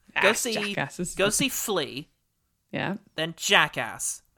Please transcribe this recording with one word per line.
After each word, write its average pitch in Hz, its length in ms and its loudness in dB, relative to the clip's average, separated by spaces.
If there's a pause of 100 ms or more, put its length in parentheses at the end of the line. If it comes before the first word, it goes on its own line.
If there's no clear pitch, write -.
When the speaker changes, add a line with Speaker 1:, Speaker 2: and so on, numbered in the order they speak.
(220)
Speaker 1:
Go 180 80 6
Speaker 2:
Ah, 220 40 6
Speaker 1:
see, 226 200 -2
Speaker 2:
Jackass 208 460 -4
is 175 160 -6
Speaker 1:
go 196 160 4
see 208 180 2
Flea. 147 580 -2 (640)
Speaker 2:
Yeah. 165 240 -2 (200)
Speaker 1:
Then 160 200 -4
Jackass. 147 840 2 (160)